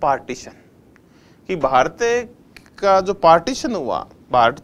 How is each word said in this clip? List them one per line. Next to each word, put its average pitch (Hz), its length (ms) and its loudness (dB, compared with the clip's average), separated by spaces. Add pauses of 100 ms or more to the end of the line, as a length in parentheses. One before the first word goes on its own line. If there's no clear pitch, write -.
Partition, 127 520 -6 (920)
कि 185 60 -6
भारत 131 420 0 (840)
का 190 220 2
जो 190 120 -4
पार्टीशन 196 600 2
हुआ, 113 320 -6 (240)
भारत 120 320 2